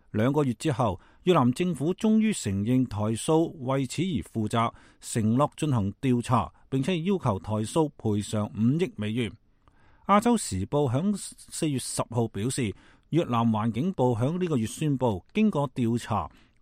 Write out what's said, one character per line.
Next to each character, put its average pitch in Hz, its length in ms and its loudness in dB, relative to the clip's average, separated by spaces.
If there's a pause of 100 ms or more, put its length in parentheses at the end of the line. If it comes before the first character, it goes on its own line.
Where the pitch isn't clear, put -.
(120)
兩 113 220 2
個 151 100 2
月 131 120 0
之 - 160 -2
後， 110 280 -2 (260)
越 180 100 6
南 127 160 6
政 180 240 -2
府 160 180 -2
終 220 240 2
於 220 160 2
承 - 180 -4 (120)
認 127 240 2
台 107 260 -2
塑 160 460 2
為 135 260 -2
此 - 160 -4
而 180 160 -2 (160)
負 110 140 -2
責， 117 240 0 (280)
承 110 360 0
諾 143 200 2
進 151 160 -2
行 104 300 0
調 123 180 2
查， 117 320 0 (180)
並 135 120 -2
且 180 220 -2
要 190 160 0
求 107 180 0
台 110 260 -4
塑 156 360 0
賠 104 280 0
償 104 300 -4
五 127 260 2
億 - 120 -2
美 107 160 -4
元。 113 200 -4 (760)
亞 202 120 6
洲 240 160 2
時 98 300 -4
報 143 260 0
響 180 240 0
四 - 540 -6
月 139 80 0
十 - 320 -4
號 113 200 0
表 101 200 -4
示， 117 240 -2 (360)
越 131 160 2
南 117 220 2
環 110 240 2
境 143 220 -2
部 123 220 2
響 135 240 -2
呢 180 80 -2
個 156 100 0
月 110 80 -2
宣 147 320 -2
布， 113 260 0 (120)
經 214 160 4
過 143 240 -2
調 120 240 0
查， 92 280 -4 (340)